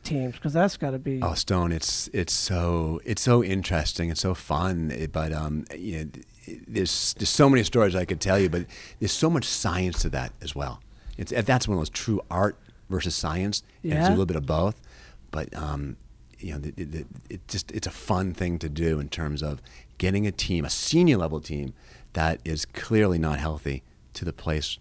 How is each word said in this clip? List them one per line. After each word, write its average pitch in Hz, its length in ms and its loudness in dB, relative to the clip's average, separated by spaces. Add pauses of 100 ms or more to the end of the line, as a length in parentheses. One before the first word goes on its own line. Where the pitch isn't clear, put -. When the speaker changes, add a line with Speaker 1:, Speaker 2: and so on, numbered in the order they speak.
Speaker 1:
teams 127 360 -2
'cause 147 160 -2
that's 175 240 4
gotta 135 200 -2
be 131 240 -4
Speaker 2:
Oh, 82 120 0
Stone, 87 380 2
it's, - 420 -2
it's 92 180 0
so, 85 720 0
it's - 180 -2
so 120 220 6
interesting. 87 680 0
It's 82 100 -2
so 92 140 2
fun. 82 560 0
It, 73 220 -4
but, 80 200 -2
um, 78 320 -2 (120)
you 87 280 -6
know, 71 60 -10 (360)
it, - 220 -14
there's, - 460 0
there's 101 160 -2
so 143 200 8
many 123 140 6
stories 104 300 4
I 90 100 0
could 85 160 -4
tell 95 180 4
you, 95 120 6
but 87 160 -2 (320)
there's 107 140 0
so - 180 2
much 151 140 2
science 90 580 0
to - 80 2
that 64 220 -4 (100)
as 71 120 -10
well. 69 260 -6 (380)
It's, - 140 -6 (120)
that's 127 240 4
one 101 80 2
of 82 40 2
those 78 100 -2
true 104 300 -2 (100)
art 95 260 2 (340)
versus 90 240 0
science. 92 480 -2 (200)
And 160 120 -2
it's 156 60 2
a 170 40 4
Speaker 1:
Yeah. 185 60 6
Speaker 2:
little - 160 4
bit 82 100 0
of 73 100 -2
both, 82 340 0 (500)
but, - 260 -6
um, 71 400 -6 (420)
you 85 140 -10
know, 73 60 -6
the, 73 140 -8
the, 90 120 -8
the, 78 200 -8 (260)
it - 180 -14
just, - 240 -6
it's - 140 -6
a - 60 -4
fun 92 420 0
thing 87 240 -2
to 80 100 -4
do 78 320 0
in 71 80 -4
terms 73 340 -4
of 73 200 -4 (340)
getting 98 300 0
a 98 60 0
team, 85 340 -2
a - 40 -6
senior 160 460 4
level 78 240 0
team 71 320 -6 (400)
that 80 320 0
is 80 220 -4
clearly 104 520 2
not 78 200 2
healthy, 73 440 -2 (300)
to - 140 -8
the 80 60 -4
place - 480 -4